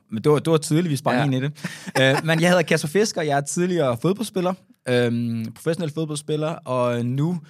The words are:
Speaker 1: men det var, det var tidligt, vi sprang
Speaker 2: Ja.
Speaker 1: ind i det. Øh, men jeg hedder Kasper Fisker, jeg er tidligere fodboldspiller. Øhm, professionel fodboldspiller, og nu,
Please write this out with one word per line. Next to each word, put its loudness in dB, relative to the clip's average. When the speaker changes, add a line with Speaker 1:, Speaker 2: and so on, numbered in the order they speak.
Speaker 1:
men -6
det 4
var, 6
det 0
var 6
tidligt, 0
vi 0
sprang 0
Speaker 2:
Ja. 2
Speaker 1:
ind 0
i -2
det. -4
Øh, 4
men 2
jeg 4
hedder 4
Kasper 0
Fisker, 0
jeg 0
er 2
tidligere 0
fodboldspiller. -2
Øhm, 0
professionel -4
fodboldspiller, -4
og -2
nu, 0